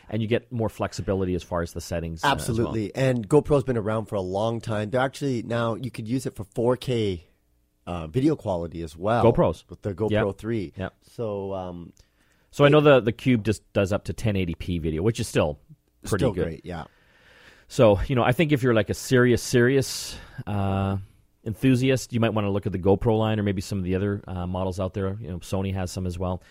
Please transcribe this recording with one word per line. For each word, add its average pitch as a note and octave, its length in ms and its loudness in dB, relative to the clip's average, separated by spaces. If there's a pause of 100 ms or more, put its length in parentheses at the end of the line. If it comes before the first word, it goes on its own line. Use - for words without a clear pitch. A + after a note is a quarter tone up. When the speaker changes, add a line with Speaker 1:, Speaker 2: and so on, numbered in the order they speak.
Speaker 1:
and A2 140 -4
you G#2+ 60 -2
get A2+ 240 0
more A2 160 0
flexibility F#2+ 640 -2
as E2+ 80 -2
far F2 180 -4
as E2+ 120 -4
the F2 80 -10
settings, E2 420 -8
uh, C#3+ 60 0
as - 20 4
well. - 40 4
Speaker 2:
Absolutely. A2+ 600 -4
And B2 340 0
GoPro's C#3+ 360 4
been B2 120 -2
around G#2+ 300 -2
for - 80 -8
a G2 60 -2
long G#2 400 -2
time. G#2+ 300 -4
They're B2 100 0
actually, C3+ 420 -2
now A#2 320 -2
you A#2 160 -8
could A2+ 160 -10
use B2+ 180 -2
it A#2+ 120 -8
for G#2+ 80 -10
four B2 320 0
K, G#2+ 480 -2 (640)
uh, E2+ 180 -6
video C3 300 0
quality E2+ 460 -4
as E2 140 -10
well. G#2+ 280 2
Speaker 1:
GoPros. A#2 440 2
Speaker 2:
With - 140 -20
the G#2 100 -4
GoPro G#2 180 -2 (180)
Speaker 1:
Yep. F#2+ 100 -6
Speaker 2:
three. G#2+ 380 -6
Speaker 1:
Yep. F#2+ 260 -8
Speaker 2:
So, G2+ 500 -8
um, F2+ 400 -10 (600)
Speaker 1:
So C#3 100 0
I C#3+ 60 10
Speaker 2:
it - 20 6
Speaker 1:
know D3+ 100 8
the, C#3+ 200 8
the G#2+ 120 0
Cube A#2+ 320 2
just - 280 -2
does G2+ 200 2
up G2 120 -2
to G2 80 -6
ten G#2 240 -2
eighty F2 180 0
P F2 240 -4
video, D#2 240 -2
which A#2 160 2
is A2 80 -4
still D#2+ 320 0 (460)
pretty G#2 180 -2
Speaker 2:
Still A#2+ 100 2
Speaker 1:
good. F2 120 -2
Speaker 2:
great, D#2+ 200 -8
yeah. E2+ 200 -10 (800)
Speaker 1:
So, G#2 400 6
you C#3 80 -2
know, A#2 80 2
I A#2 80 4
think D3+ 220 2
if B2 100 2
you're, B2 120 4
like, G#2+ 140 2
a G2 60 -2
serious, B2 480 4
serious, B2+ 720 2 (300)
uh, G2 520 0 (460)
enthusiast, B2+ 680 2
you A#2 80 0
might A2 140 2
wanna G#2 160 0
look G2 160 -2
at F#2+ 60 -6
the F#2+ 60 -4
GoPro G2 400 4
line A2 220 0
or - 20 0
maybe G2+ 200 0
some G2+ 160 -6
of F#2 60 -2
the F#2 100 -2
other, G2+ 320 -2
uh, F2+ 200 -6
models F#2 340 -4
out F#2 140 -4
there. F#2+ 260 -4
You F2 80 -14
know, F2 100 -8
Sony F#2+ 360 -4
has F#2 160 -4
some F#2 160 -6
as F2 120 -6
well. F2+ 320 -4